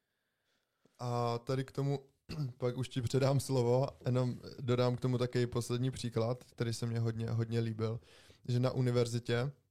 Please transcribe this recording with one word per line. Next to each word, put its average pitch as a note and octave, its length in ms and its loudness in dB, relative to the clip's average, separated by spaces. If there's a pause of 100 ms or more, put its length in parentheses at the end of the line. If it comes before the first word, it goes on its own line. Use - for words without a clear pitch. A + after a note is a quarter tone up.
(1000)
A A#2+ 380 -2
tady C3 280 -4
k - 60 -16
tomu, C#3 280 -2 (300)
<clears throat> D3 280 -6
pak B2 200 -2
už B2+ 120 -4
ti C3 120 -4
předám C3+ 380 2
slovo, B2+ 480 2 (180)
jenom B2 340 0 (200)
dodám B2 360 2
k B2 40 -8
tomu B2+ 180 0
taky B2 300 2
poslední A#2+ 440 0
příklad, A#2+ 520 -2
který A#2 300 -4
se A#2 120 -4
mně A#2 140 -2
hodně, A2+ 300 -2
hodně A#2 300 0
líbil, A2+ 400 -2 (480)
že B2 120 2
na B2+ 120 4
univerzitě A#2+ 800 2 (200)